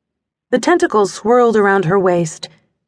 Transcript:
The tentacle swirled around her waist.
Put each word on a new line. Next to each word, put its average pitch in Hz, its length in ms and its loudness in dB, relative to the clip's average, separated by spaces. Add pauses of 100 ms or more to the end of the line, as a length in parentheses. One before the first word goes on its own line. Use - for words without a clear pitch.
(500)
The 247 80 2
tentacle 311 480 0
swirled 233 500 0
around 196 280 2
her 180 140 0
waist. 175 500 -2 (400)